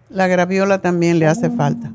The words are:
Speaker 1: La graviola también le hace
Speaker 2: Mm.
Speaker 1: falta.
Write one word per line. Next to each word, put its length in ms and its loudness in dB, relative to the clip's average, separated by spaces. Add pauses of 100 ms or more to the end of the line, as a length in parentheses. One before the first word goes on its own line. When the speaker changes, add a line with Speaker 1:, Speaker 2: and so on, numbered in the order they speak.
(100)
Speaker 1:
La 160 -2
graviola 560 0
también 360 2
le 80 2
hace 220 0
Speaker 2:
Mm. 80 -4
Speaker 1:
falta. 380 -2